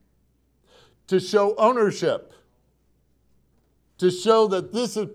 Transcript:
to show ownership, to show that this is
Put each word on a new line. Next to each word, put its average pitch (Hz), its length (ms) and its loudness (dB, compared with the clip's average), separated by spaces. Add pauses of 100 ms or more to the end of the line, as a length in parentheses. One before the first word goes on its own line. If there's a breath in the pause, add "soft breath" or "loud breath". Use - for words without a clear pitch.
(1080 soft breath)
to 190 100 2
show 202 400 0
ownership, 214 720 0 (1700)
to 180 120 2
show 220 360 2
that 185 260 -4
this 226 240 -4
is 202 180 -4